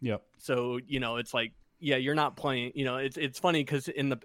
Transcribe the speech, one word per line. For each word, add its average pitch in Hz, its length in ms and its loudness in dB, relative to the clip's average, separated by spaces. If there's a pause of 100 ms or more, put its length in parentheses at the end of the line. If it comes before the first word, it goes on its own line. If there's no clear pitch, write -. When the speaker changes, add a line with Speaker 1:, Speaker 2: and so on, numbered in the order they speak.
Speaker 1:
Yep. 110 220 -2 (140)
Speaker 2:
So, 123 480 0
you 135 140 -2
know, 117 180 -2
it's 120 160 -6
like, 117 200 0 (260)
yeah, 143 180 2
you're 135 180 2
not 147 220 2
playing, 123 380 -2
you 139 100 0
know, 127 120 0
it's, 135 200 -4
it's 143 220 -4
funny 165 240 4
'cause 135 240 -2
in 139 220 0
the, 143 160 -2